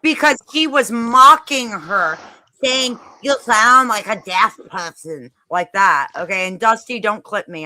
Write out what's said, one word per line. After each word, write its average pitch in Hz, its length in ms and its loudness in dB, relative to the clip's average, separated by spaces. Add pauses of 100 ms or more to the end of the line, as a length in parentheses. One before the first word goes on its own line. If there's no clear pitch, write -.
Because 302 360 0 (140)
he 311 140 -2
was 277 240 -2
mocking 247 800 4
her, 175 480 -4 (440)
saying, 254 360 -2 (240)
You - 200 -2
sound 240 460 4
like 233 180 -4
a 202 180 -6
deaf 185 340 -2 (120)
person, 160 640 -14 (180)
like 175 220 -4
that, 180 440 2
okay? 185 320 -6
And 185 120 -12
Dusty, 226 400 -2
don't 208 240 -6
clip 202 240 -8
me. 160 160 -14